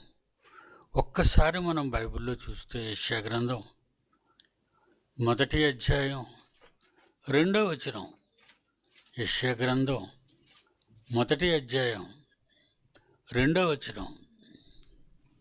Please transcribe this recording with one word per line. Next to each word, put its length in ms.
ఒక్కసారి 640
మనం 300
బైబిల్లో 420
చూస్తే, 540
యెషయా 320
గ్రంథం 440
మొదటి 440
అధ్యాయం 640
రెండో 380
వచనం, 480
యెషయా 340
గ్రంథం 540
మొదటి 420
అధ్యాయం 600
రెండో 360
వచనం. 500